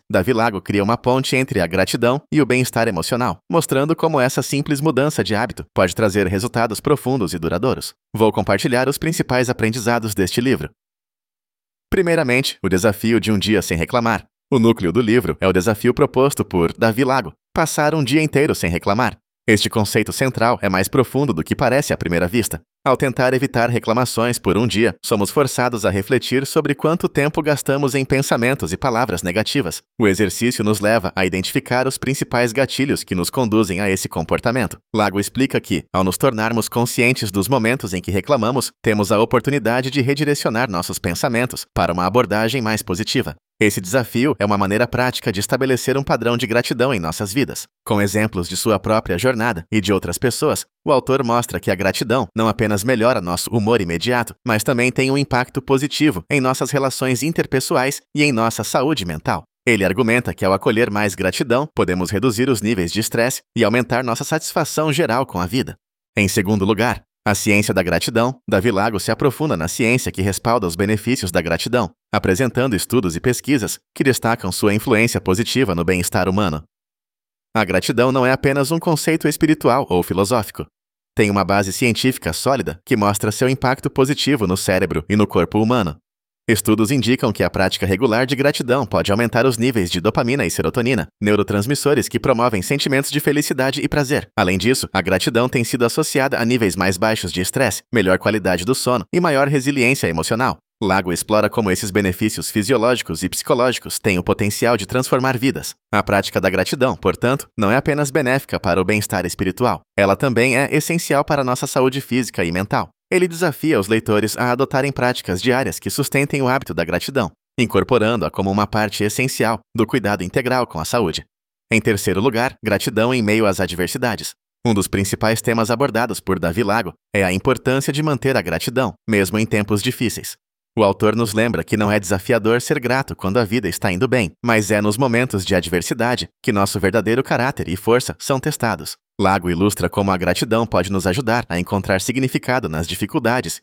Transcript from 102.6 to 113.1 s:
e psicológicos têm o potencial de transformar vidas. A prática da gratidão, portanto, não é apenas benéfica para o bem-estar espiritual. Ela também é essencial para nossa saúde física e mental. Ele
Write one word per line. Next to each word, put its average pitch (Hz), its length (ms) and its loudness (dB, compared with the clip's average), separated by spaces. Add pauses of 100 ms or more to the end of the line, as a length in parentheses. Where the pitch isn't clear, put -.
e 92 40 -2
psicológicos 123 680 -2
têm 101 180 0
o 87 60 0
potencial 104 540 0
de 98 100 -4
transformar 127 500 0
vidas. - 380 -2 (180)
A 104 80 2
prática 101 400 0
da 92 80 2
gratidão, 101 460 0
portanto, 120 540 -2 (100)
não 104 140 2
é 123 40 2
apenas 143 360 -2
benéfica 131 480 -2
para 92 200 0
o 92 40 2
bem-estar 104 420 -2
espiritual. 92 540 -2 (180)
Ela 98 160 4
também 123 420 2
é 135 140 2
essencial 151 540 0
para 143 180 0
nossa 127 240 -2
saúde 131 340 0
física 120 440 -2
e 82 80 0
mental. 95 380 -2 (180)
Ele 180 200 2